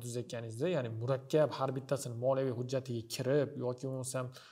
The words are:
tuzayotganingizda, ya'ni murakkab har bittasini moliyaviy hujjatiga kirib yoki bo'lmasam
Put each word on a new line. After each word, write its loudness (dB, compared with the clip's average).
tuzayotganingizda, -4
ya'ni 0
murakkab 4
har 2
bittasini -2
moliyaviy 4
hujjatiga -2
kirib 4
yoki -2
bo'lmasam -2